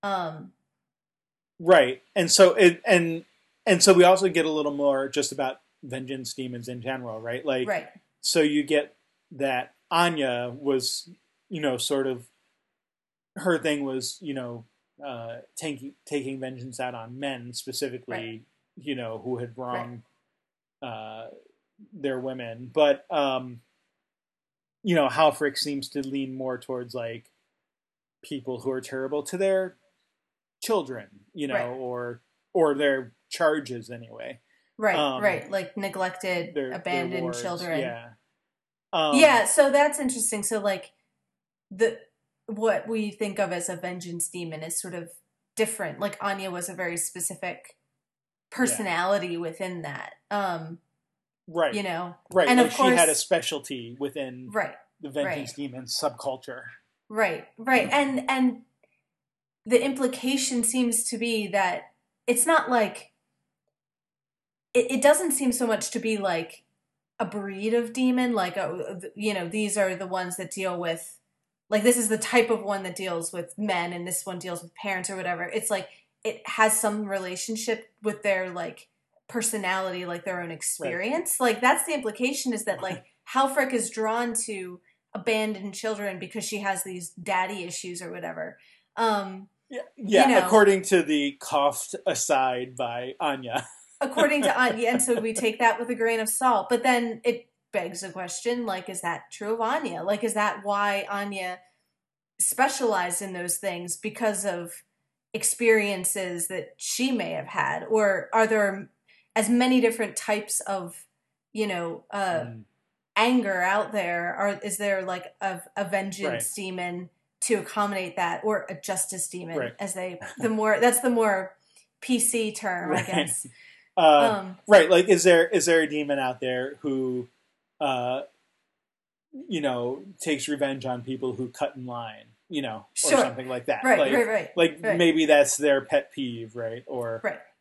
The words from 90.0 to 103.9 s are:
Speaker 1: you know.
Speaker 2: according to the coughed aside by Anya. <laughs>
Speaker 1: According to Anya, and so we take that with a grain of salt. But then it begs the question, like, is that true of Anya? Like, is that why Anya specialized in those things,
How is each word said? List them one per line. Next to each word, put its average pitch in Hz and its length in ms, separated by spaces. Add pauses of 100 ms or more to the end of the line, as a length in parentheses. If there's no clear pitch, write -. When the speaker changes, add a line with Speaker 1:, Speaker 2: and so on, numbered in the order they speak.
Speaker 1:
you 247 80
know. 180 100
Speaker 2:
according 196 380
to 185 180
the 143 380
coughed - 560 (100)
aside 131 680
by 123 460
Anya. 127 500
<laughs> - 300
Speaker 1:
According 285 420
to 262 180
Anya, 233 280
and 247 120
so 240 200
we 220 120
take 220 260
that 226 200
with 240 100
a 247 60
grain 226 240
of 220 100
salt. 233 400
But 240 140
then 240 400
it 240 240 (240)
begs - 300
the 190 80
question, 208 560
like, 185 240
is 185 120
that 170 300
true 214 220
of 233 80
Anya? 220 420
Like, 208 200
is 220 100
that 208 320
why 202 440
Anya 196 500 (800)
specialized 214 840
in 190 120
those 175 240
things, 175 380